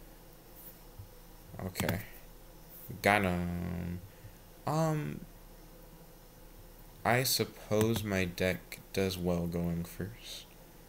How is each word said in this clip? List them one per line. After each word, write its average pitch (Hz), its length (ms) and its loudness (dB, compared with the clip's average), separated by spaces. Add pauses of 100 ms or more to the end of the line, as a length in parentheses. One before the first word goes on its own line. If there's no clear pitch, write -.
(1600)
Okay. 90 380 0 (1000)
Got 101 240 8
'em. 87 760 0 (640)
Um, 151 540 2 (1800)
I 123 200 6
suppose 110 800 4
my 95 220 4
deck - 540 0 (140)
does 95 240 4
well 87 300 2
going 85 360 0
first. - 600 -8 (420)